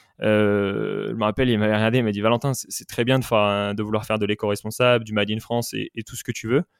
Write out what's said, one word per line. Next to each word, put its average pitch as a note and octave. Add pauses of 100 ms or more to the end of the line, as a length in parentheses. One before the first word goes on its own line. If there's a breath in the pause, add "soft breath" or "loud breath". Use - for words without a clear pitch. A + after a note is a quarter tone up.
(220 soft breath)
euh, G#2
je A2+
me A2+
rappelle, B2
il A2
m'avait G#2+
regardé, A2+
il A#2+
m'a A2
dit, « G2+
Valentin, A#2
c'est, -
c'est -
très -
bien C3
de B2
faire, G2+
de G#2+
vouloir G#2+
faire A2
de G#2
l'éco-responsable, A2
du G#2+
Made G#2
in G#2+
France A#2
et, G#2+
et A2+
tout -
ce -
que -
tu -
veux. C#3 (160 soft breath)